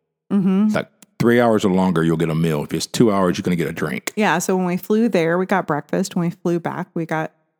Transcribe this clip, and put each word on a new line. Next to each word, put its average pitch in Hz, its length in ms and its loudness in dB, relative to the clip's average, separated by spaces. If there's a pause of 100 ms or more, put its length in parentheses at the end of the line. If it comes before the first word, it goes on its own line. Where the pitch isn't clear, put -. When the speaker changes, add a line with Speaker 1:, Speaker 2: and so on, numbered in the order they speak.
(320)
Speaker 1:
Mm-hmm. 196 340 2
Speaker 2:
It's 214 80 0
like - 160 -4 (300)
three 120 200 4
hours 117 240 4
or 98 60 2
longer, 92 340 2
you'll 82 120 2
get 80 140 -2
a 80 40 -2
meal. 80 300 0
If - 100 -6
it's - 120 -4
two - 260 2
hours, 92 260 2
you're 101 60 -8
gonna 90 120 0
get 80 120 -2
a - 40 -6
drink. - 440 -6
Speaker 1:
Yeah. 180 240 0
So 190 160 -2
when 185 100 -2
we 175 100 -2
flew 220 320 0
there, 170 300 0
we 185 80 -2
got 185 220 -2
breakfast. 165 480 -4
When 175 80 0
we 170 60 -2
flew 175 300 -4
back, 151 340 -8
we 165 120 -6
got 160 260 -6 (280)